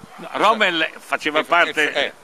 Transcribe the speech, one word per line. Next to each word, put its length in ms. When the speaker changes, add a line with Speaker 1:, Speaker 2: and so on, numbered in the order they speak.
Speaker 1:
No, 180
Rommel 640
faceva 420
Speaker 2:
Eh, 40
Speaker 1:
parte, 500
Speaker 2:
eh, 80
Speaker 1:
eh, 100
di 0